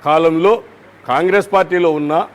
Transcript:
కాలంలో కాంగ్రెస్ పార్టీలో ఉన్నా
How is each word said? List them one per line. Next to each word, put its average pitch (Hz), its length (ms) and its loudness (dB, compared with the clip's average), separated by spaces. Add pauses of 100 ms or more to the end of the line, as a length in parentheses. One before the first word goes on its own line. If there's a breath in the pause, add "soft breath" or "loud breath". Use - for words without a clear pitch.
కాలంలో 160 460 2 (560)
కాంగ్రెస్ 180 460 0
పార్టీలో 180 360 0 (100)
ఉన్నా 151 200 -2 (160)